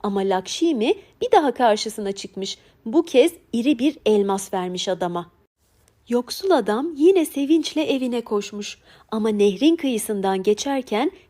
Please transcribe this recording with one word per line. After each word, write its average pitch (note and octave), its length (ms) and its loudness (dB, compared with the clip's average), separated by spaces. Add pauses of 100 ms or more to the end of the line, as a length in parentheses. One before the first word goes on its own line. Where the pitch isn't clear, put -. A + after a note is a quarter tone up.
Ama G3 180 -2
Lakşmi G#3+ 760 0 (280)
bir B4 100 0
daha D4+ 220 4
karşısına G#3+ 580 0
çıkmış. - 460 -10 (260)
Bu B3+ 180 0
kez E4 300 4 (200)
iri A#3+ 260 0
bir C#4+ 280 -2
elmas G3 460 0
vermiş F3+ 360 -6
adama. F3 420 -4 (800)
Yoksul A#3+ 420 -2
adam C4 460 0
yine E4 280 4
sevinçle D4+ 580 -2
evine B3+ 380 -2
koşmuş. G#3 580 -6 (320)
Ama A3 180 0
nehrin G#3 480 4
kıyısından G3+ 680 -2
geçerken B3 680 -2 (180)